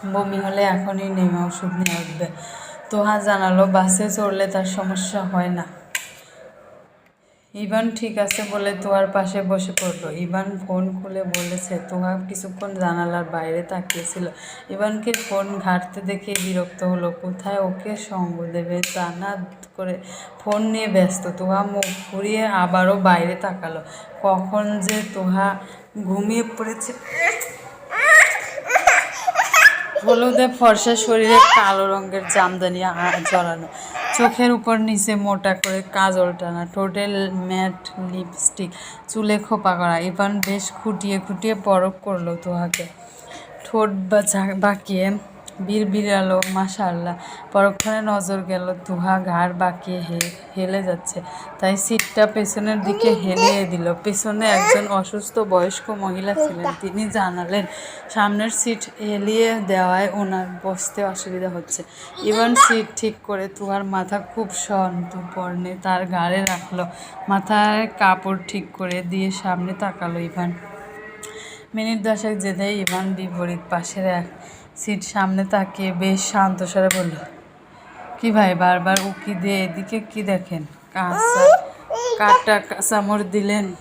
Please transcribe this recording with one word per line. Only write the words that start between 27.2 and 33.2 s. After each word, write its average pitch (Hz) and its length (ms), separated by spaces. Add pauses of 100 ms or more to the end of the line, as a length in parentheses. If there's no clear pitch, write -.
হলুদে 247 400
ফর্সা 233 480
শরীরে 226 420 (180)
কালো 196 320
রঙের 196 340 (120)
জামদানি 180 500
আ-, 175 360 (120)